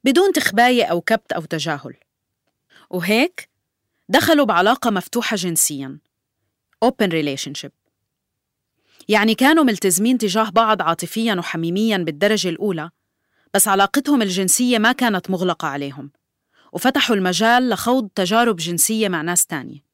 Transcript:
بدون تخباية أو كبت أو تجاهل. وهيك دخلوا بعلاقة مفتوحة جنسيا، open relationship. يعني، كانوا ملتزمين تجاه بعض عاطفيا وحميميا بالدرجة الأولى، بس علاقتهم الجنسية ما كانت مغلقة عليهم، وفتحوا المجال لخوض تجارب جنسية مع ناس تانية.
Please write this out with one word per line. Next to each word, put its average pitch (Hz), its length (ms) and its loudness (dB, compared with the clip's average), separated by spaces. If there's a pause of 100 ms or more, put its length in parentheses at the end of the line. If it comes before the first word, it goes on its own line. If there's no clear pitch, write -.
بدون 339 280 4
تخباية 240 520 2
أو 170 180 -2
كبت - 300 -2
أو 175 100 -4
تجاهل. 147 520 -8 (960)
وهيك 214 600 -2 (600)
دخلوا 294 360 4
بعلاقة 208 440 2
مفتوحة 214 460 -2
جنسيا، 151 640 -4 (880)
open 247 220 0
relationship. 147 640 -6 (1400)
يعني، 214 280 4
كانوا 302 280 4
ملتزمين 214 540 2
تجاه 214 320 0
بعض 214 320 2
عاطفيا 175 540 -2
وحميميا 175 600 -2
بالدرجة 180 520 -2
الأولى، 170 400 -6 (640)
بس 202 140 2
علاقتهم 226 540 2
الجنسية 196 560 0
ما 220 140 2
كانت 214 380 -2
مغلقة 175 380 -2
عليهم، 143 440 -8 (640)
وفتحوا 247 420 0
المجال 220 540 2
لخوض 226 460 -2
تجارب 214 400 2
جنسية 175 540 -2
مع 165 120 -4
ناس 175 240 -2
تانية. 139 480 -12